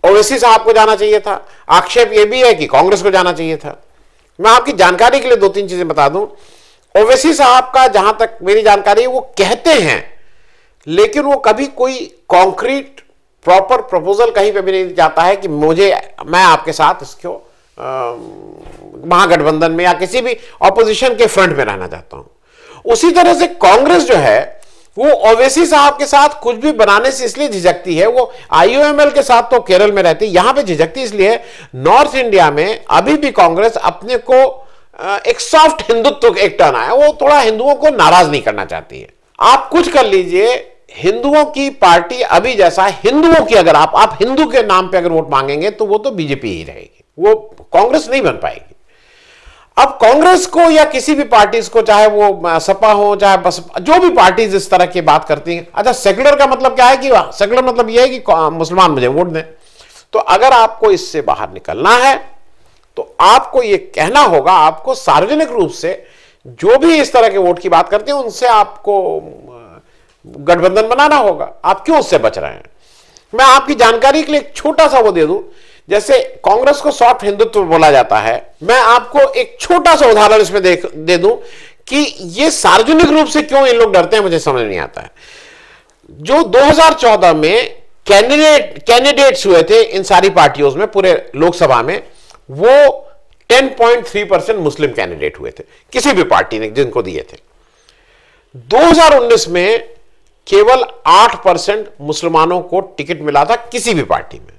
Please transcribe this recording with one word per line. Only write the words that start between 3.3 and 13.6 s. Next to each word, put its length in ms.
चाहिए 240
था। 260
मैं 100
आपकी 200
जानकारी 480
के 80
लिए 100
दो 100
तीन 200
चीजें 200
बता 220
दूं। 180
ओवैसी 300
साहब 300
का, 240
जहां 260
तक 280
मेरी 200
जानकारी 400
है, 60
वो 120
कहते 500
हैं, 440
लेकिन 340
वो 140
कभी 300
कोई 500
concrete 720
proper 380